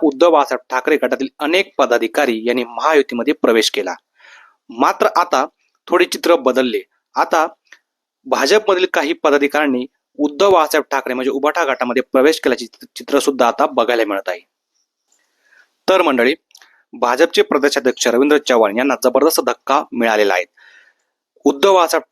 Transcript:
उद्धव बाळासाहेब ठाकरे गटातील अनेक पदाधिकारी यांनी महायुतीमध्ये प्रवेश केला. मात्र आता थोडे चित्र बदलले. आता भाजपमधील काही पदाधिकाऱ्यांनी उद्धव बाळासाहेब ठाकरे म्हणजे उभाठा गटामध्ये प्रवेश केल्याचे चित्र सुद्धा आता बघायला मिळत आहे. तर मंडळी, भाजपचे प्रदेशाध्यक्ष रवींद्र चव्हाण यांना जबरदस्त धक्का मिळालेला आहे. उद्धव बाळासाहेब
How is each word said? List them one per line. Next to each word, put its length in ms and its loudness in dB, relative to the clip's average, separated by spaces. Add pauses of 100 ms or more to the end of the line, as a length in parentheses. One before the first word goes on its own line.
उद्धव 280 2
बाळासाहेब 300 2 (100)
ठाकरे 260 0
गटातील 320 -4 (100)
अनेक 400 -4
पदाधिकारी 680 0
यांनी 160 -2
महायुतीमध्ये 680 0
प्रवेश 360 0
केला. 240 -6 (720)
मात्र 380 0 (100)
आता 300 0 (400)
थोडे 180 2
चित्र 300 0
बदलले. 460 0 (340)
आता 320 0 (800)
भाजपमधील 680 0
काही 200 -2
पदाधिकाऱ्यांनी 720 0 (320)
उद्धव 320 0
बाळासाहेब 400 2
ठाकरे 240 -4
म्हणजे 160 -4
उभाठा 340 -2
गटामध्ये 380 -2
प्रवेश 380 2
केल्याचे 260 -2 (300)
चित्र 220 -4
सुद्धा 300 0
आता 180 0
बघायला 380 -2
मिळत 240 -6
आहे. 120 -8 (1500)
तर 140 4
मंडळी, 320 2 (680)
भाजपचे 420 2
प्रदेशाध्यक्ष 680 0
रवींद्र 300 2
चव्हाण 380 2
यांना 260 0
जबरदस्त 440 0
धक्का 460 -2
मिळालेला 420 0
आहे. 100 -2 (1000)
उद्धव 300 2
बाळासाहेब 380 0